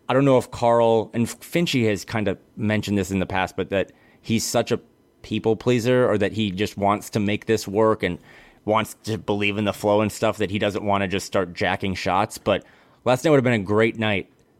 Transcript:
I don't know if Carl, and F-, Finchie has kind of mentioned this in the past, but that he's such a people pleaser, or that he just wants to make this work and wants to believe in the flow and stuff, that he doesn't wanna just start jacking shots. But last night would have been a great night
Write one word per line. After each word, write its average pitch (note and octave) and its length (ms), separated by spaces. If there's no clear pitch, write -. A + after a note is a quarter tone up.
I B2 40
don't C3+ 120
know C3 120
if - 140
Carl, A2+ 600
and A#2 140
F-, - 120
Finchie E3 480
has G2+ 180
kind G#2+ 220
of F#2 100
mentioned G#2 420
this F#2 140
in F#2+ 80
the F#2 60
past, F#2 300
but F#2 140
that F#2+ 220
he's A2+ 240
such A#2 260
a A2+ 80
people A2 340
pleaser, B2 540
or G#2 80
that G2 140
he G#2 200
just F#2+ 260
wants G2+ 340
to A#2+ 80
make G2+ 280
this A2 200
work G#2+ 360
and F2+ 140
wants A2 380
to A2 140
believe G2+ 400
in G#2+ 80
the G2 80
flow G#2 280
and G#2 100
stuff, G#2+ 260
that G2 140
he G2+ 80
doesn't G2+ 240
wanna G2+ 240
just F#2 180
start F2+ 280
jacking F#2+ 420
shots. F#2+ 420
But - 260
last B2 180
night E3 80
would D3 60
have C3 60
been B2 100
a A2+ 60
great G#2+ 380
night G#2+ 320